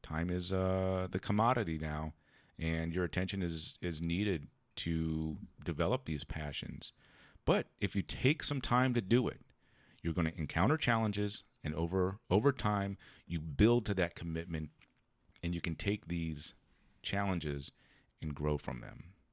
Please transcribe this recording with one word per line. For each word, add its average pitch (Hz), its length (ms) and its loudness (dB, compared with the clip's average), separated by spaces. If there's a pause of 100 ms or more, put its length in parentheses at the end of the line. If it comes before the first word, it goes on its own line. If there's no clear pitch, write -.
time 82 280 -2
is, 90 240 0
uh, 92 580 2
the 101 80 0
commodity 104 580 2
now, 78 360 -4 (440)
and 82 360 -2
your 90 100 0
attention 92 380 -2
is, 82 400 -4
is 82 200 -4
needed 85 460 0 (300)
to 80 600 -2 (260)
develop 87 420 0
these 76 180 -4
passions. - 720 -8 (520)
But 202 220 2 (120)
if - 160 -2
you 98 60 2
take - 420 0
some 143 160 -2
time 127 340 2
to 117 80 2
do 104 260 4
it, - 140 -6 (640)
you're 82 100 0
gonna 80 240 2
encounter 85 400 2
challenges, 104 640 0 (200)
and 78 100 -4
over, 90 460 0 (100)
over 117 220 6
time, 101 460 0 (280)
you 85 140 -4
build 101 460 6
to 104 100 -2
that 87 200 0
commitment, 82 540 -4 (720)
and 87 140 -2
you 85 60 -4
can 82 140 -4
take 101 320 -4
these 82 460 -4 (480)
challenges 80 680 -2 (500)
and 76 140 -4
grow 73 220 2
from 64 240 -6
them. 55 320 -14 (200)